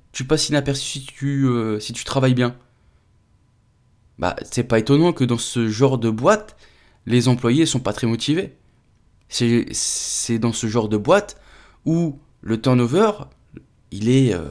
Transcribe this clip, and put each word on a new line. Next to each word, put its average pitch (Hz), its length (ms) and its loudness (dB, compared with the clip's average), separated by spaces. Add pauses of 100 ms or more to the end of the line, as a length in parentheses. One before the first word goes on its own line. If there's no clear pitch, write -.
(100)
tu - 140 -8
passes 151 240 0
inaperçu 139 360 -2
si 135 220 -10
tu, 139 400 -2
euh, 113 320 0
si 113 140 -10
tu - 100 -10
travailles 131 320 2
bien. 123 220 0 (1600)
Bah, 90 240 -4
c'est - 220 -4
pas 113 160 2
étonnant 147 320 4
que - 100 -6
dans 120 160 0
ce 117 300 -2
genre 127 300 2
de 113 120 -2
boîte, 151 460 0 (500)
les 120 220 2
employés 123 360 2
sont 139 140 0
pas 202 140 -2
très 127 160 -4
motivés. 147 480 -4 (720)
C'est, 120 420 2
c'est - 680 -4
dans 117 120 0
ce 117 140 -6
genre 110 220 0
de 107 80 0
boîte 170 440 0 (440)
où 160 340 0 (220)
le 110 200 -2
turnover, 131 520 2 (800)
il 104 160 -4
est, 127 260 4
euh, 80 160 -6